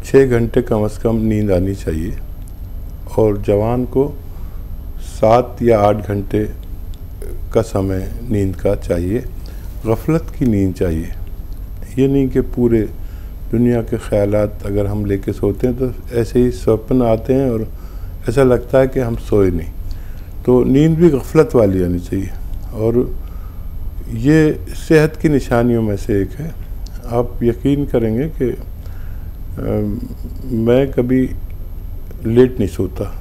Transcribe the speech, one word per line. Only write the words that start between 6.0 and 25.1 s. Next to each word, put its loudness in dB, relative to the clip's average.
घंटे -2
का 4
समय -2
नींद 0
का 0
चाहिए, -2
गफलत 0
की 0
नींद 2
चाहिए। -2
ये 4
नहीं 2
कि 0
पूरे 2
दुनिया 2
के -4
ख्यालात 0
अगर 0
हम -2
लेके 0
सोते 0
हैं 0
तो -2
ऐसे 2
ही 4
स्वप्न 2
आते 2
हैं 2
और -2
ऐसा 4
लगता 4
है 6
कि -2
हम 0
सोए 4
नहीं। -2
तो 6
नींद 4
भी 8
गफलत 2
वाली 6
आनी 0
चाहिए -4
और 2
ये 6
सेहत 4